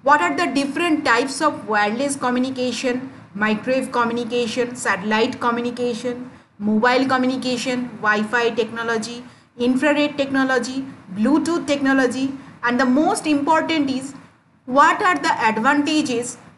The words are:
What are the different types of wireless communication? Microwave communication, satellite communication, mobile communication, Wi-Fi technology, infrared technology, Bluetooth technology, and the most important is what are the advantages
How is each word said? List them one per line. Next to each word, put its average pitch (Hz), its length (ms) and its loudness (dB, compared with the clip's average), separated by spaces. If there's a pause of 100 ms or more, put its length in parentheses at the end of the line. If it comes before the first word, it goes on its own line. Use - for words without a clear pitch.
What 294 180 6
are 294 160 0
the 330 160 0
different 285 540 0
types 247 340 0
of 262 260 0
wireless 214 500 0
communication? 254 920 -2 (240)
Microwave 214 580 0
communication, 240 840 -2
satellite 214 640 0
communication, 240 920 -4 (260)
mobile 240 480 2
communication, 254 760 0 (180)
Wi-Fi 214 480 0 (100)
technology, 233 640 -4 (360)
infrared 285 580 2
technology, 269 720 0 (280)
Bluetooth 285 520 2
technology, 269 680 0 (300)
and 247 180 0
the 269 60 4
most 320 400 2
important 311 640 2
is 262 240 -6 (500)
what 285 380 4
are 381 160 2
the 330 140 0
advantages 262 1080 0 (200)